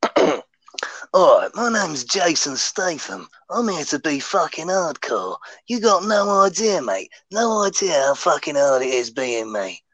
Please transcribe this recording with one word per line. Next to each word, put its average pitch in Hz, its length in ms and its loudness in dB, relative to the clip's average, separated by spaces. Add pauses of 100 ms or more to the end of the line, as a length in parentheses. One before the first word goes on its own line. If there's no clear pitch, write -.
(160)
<clears throat> - 260 2 (720)
All 156 260 8
right, - 140 -2
my 226 160 -2
name's 170 340 -2
Jason 160 520 0
Statham. 147 720 -6 (200)
I'm 226 200 -2
here 170 180 -2
to 294 120 -2
be 294 220 -2
fucking - 460 -2
hardcore. 151 720 -2 (300)
You 240 140 -4
got 202 240 4
no 202 380 2
idea, 196 400 2
mate. 95 280 -4 (200)
No 214 340 0
idea 196 280 -2
how 139 220 4
fucking 151 420 -2
hard 139 260 4
it 131 60 -2
is 123 220 0
being 117 420 -4
me. 95 300 -6 (120)